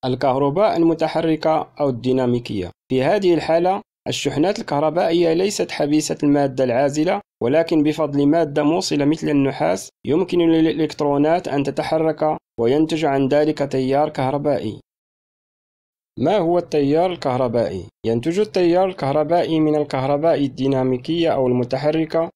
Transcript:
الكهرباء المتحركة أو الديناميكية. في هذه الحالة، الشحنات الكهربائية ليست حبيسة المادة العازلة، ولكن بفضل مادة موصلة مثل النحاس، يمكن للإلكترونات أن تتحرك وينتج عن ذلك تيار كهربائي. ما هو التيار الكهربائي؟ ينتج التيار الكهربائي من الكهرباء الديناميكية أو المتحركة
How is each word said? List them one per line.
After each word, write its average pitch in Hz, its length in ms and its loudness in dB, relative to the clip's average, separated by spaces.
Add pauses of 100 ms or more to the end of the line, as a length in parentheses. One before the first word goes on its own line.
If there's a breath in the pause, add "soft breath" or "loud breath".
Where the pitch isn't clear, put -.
الكهرباء 139 720 0
المتحركة 160 920 0 (120)
أو 147 80 0
الديناميكية. 120 800 -2 (200)
في 131 120 0
هذه 180 320 2
الحالة، 170 480 0 (260)
الشحنات 151 500 -2
الكهربائية 165 760 0
ليست 180 380 -2
حبيسة 151 520 -2
المادة 143 420 2
العازلة، 143 560 0 (220)
ولكن 156 400 2
بفضل 147 440 0
مادة 151 360 2
موصلة 147 420 0
مثل 156 240 0
النحاس، 151 600 0 (180)
يمكن 175 320 0
للإلكترونات 160 1080 2
أن 143 140 -2
تتحرك 156 720 -2 (240)
وينتج 156 440 2
عن 135 240 2
ذلك 147 440 0
تيار 135 360 0
كهربائي. 143 720 -4 (1400)
ما 165 200 0
هو 175 200 0
التيار 160 540 0
الكهربائي؟ 120 720 -2 (220)
ينتج 120 320 0
التيار 185 500 2
الكهربائي 156 720 0
من 151 160 2
الكهرباء 143 680 0
الديناميكية 131 840 0
أو 131 180 0
المتحركة 147 880 0